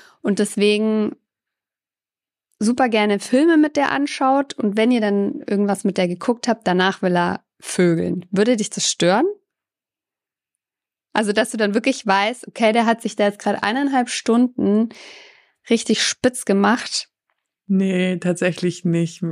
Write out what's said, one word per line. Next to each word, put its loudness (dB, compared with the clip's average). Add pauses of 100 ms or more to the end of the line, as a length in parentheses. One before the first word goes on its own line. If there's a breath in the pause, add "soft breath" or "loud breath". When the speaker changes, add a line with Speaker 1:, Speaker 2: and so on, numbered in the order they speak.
(220 loud breath)
Speaker 1:
und 0
deswegen 0 (1400)
super 0
gerne 0
Filme 2
mit 2
der 0
anschaut 0
und -2
wenn 2
ihr 2
dann 0
irgendwas 0
mit -2
der 0
geguckt -4
habt, -2
danach 0
will 0
er -2 (160)
vögeln. 0
Würde 2
dich -2
das -4
stören? 2 (1900)
Also, 0
dass 0
du -6
dann 0
wirklich -2
weißt, 0
okay, 0
der 2
hat 0
sich -8
da 2
jetzt -2
gerade -2
eineinhalb 0
Stunden 0 (800 loud breath)
richtig 0
spitz -2
gemacht. 0 (580)
Speaker 2:
Nee, 0
tatsächlich -2
nicht. -2 (100)